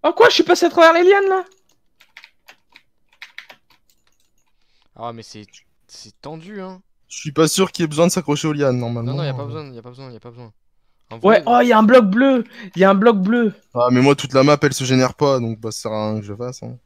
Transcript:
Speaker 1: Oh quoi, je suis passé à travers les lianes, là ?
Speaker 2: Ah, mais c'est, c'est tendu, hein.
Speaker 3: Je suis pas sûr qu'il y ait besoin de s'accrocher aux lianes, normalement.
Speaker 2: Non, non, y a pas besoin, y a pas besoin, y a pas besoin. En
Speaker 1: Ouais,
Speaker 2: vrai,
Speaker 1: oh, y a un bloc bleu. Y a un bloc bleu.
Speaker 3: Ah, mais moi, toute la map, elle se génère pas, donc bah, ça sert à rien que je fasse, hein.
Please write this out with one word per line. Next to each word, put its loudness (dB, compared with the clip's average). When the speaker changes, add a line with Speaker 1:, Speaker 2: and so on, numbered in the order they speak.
Speaker 1:
Oh 2
quoi, 4
je 0
suis 2
passé 0
à 2
travers 4
les 2
lianes, 4
là ? -2
Speaker 2:
Ah, -14
mais -18
c'est, -20
c'est -20
tendu, -18
hein. -16
Speaker 3:
Je -16
suis -12
pas 2
sûr -2
qu'il -6
y 0
ait -4
besoin 0
de 0
s'accrocher -4
aux -2
lianes, -2
normalement. -6
Speaker 2:
Non, -6
non, -6
y -4
a -6
pas -10
besoin, -14
y -18
a -20
pas -20
besoin, -20
y -20
a -20
pas -20
besoin. -20
En -16
Speaker 1:
Ouais, 4
Speaker 2:
vrai, -14
Speaker 1:
oh, 4
y 2
a 6
un 6
bloc 6
bleu. 2
Y 2
a 6
un 4
bloc 2
bleu. 0
Speaker 3:
Ah, 0
mais 2
moi, 4
toute -10
la 2
map, 4
elle 0
se -8
génère 0
pas, 0
donc -8
bah, -12
ça -14
sert -8
à -6
rien -6
que -16
je -12
fasse, -14
hein. -16